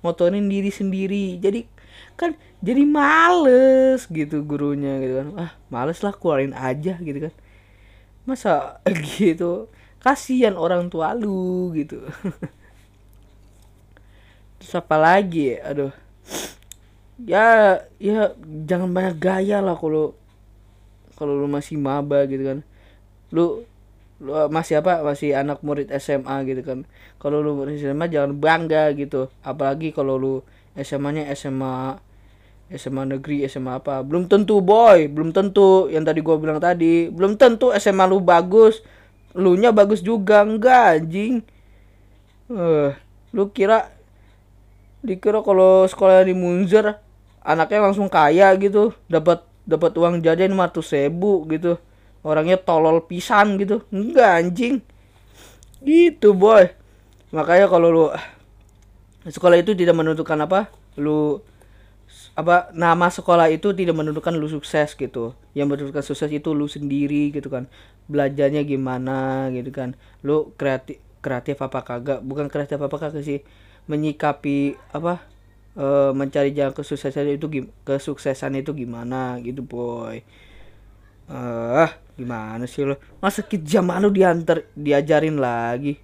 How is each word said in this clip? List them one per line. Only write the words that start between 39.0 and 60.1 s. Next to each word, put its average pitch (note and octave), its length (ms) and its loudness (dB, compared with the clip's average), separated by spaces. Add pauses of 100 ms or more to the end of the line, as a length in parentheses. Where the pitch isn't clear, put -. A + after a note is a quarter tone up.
Lu F#3 160 4
nya A3 160 4
bagus G#3 320 4
juga. G#3 400 4
Enggak, G#3+ 640 4
anjing. G#3+ 400 -4 (1040)
Eh, D#3+ 400 0 (400)
lu G3+ 240 -2
kira, A3 400 2 (1120)
dikira G#3 400 0
kalau F#3+ 400 6
sekolah F#3 400 6
di F#3 80 0
Munzer F#3 640 0 (440)
anaknya E3 480 2
langsung G3 160 -2
kaya F3 480 6
gitu, G3+ 400 2 (160)
dapat, E3 320 2 (240)
dapat E3 320 0
uang E3+ 240 2
jajan F3 320 2
lima F3+ 160 0
ratus D#3+ 240 -6
ribu E3+ 560 0
gitu, E3+ 240 -2 (480)
orangnya D#3 320 0
tolol E3 480 2
pisan G3+ 560 0
gitu. G3+ 320 -2
Enggak, G3+ 560 4
anjing. A#3 320 -2 (1040)
Gitu, D4 560 4
boy. G3+ 320 6 (640)
Makanya E3+ 320 4
kalau E3+ 240 4
lu, E3 140 4 (1200)
sekolah F3 320 4
itu F#3+ 160 0
tidak E3+ 240 2
menentukan D#3+ 400 -2